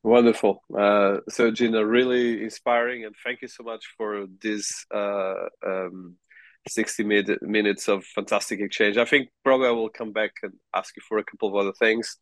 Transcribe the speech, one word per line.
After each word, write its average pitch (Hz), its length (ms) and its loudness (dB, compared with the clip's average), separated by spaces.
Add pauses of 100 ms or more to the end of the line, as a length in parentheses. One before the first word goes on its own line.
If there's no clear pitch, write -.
Wonderful. 113 580 4 (160)
Uh, 101 400 4 (120)
so 117 220 2
Gina, 113 340 0
really 120 580 2
inspiring, 120 640 -2
and 107 180 -16
thank 123 180 -8
you 127 60 -12
so 120 160 -18
much 113 220 -12 (120)
for 104 280 -4 (160)
this, 107 520 -6
uh, 101 420 -2 (300)
um, 92 500 -8 (520)
sixty - 360 -4
mid-, 104 380 2
minutes 104 460 0
of 101 160 0
fantastic 101 560 -4
exchange. 104 380 0
I 120 80 4
think 139 240 2 (140)
probably 131 240 4
I 120 40 2
will 113 180 -2
come 113 220 -12
back 107 200 -2 (120)
and 95 80 -10 (220)
ask - 240 -4
you - 100 -20
for 107 120 0
a 101 40 -4
couple - 240 -6
of 98 80 -4
other 101 180 0
things 113 480 0